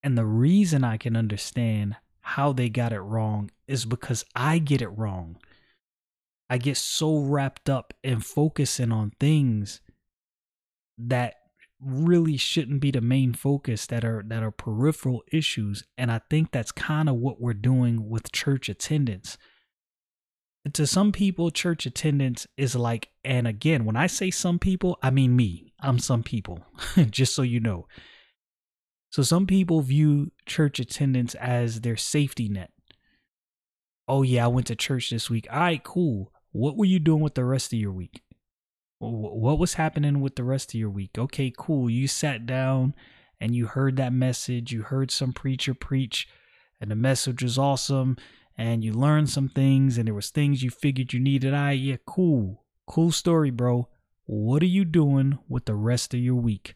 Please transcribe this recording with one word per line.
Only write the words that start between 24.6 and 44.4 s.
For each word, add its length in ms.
people, 420
I 80
mean 240
me. 460
I'm 180
some 240
people, 420
<laughs> 260
just 240
so 80
you 160
know. 300
So 140
some 240
people 320
view 500
church 320
attendance 560
as 460
their 160
safety 520
net. 220
Oh 160
yeah, 220
I 40
went 200
to 80
church 340
this 180
week. 220
All 80
right, 240
cool. 500
What 220
were 80
you 120
doing 220
with 140
the 100
rest 300
of 40
your 140
week? 300
Wh-, 60
wh-, 320
what 220
was 160
happening 480
with 140
the 80
rest 260
of 100
your 80
week? 300
Okay, 360
cool. 360
You 180
sat 380
down 480
and 160
you 120
heard 300
that 180
message. 580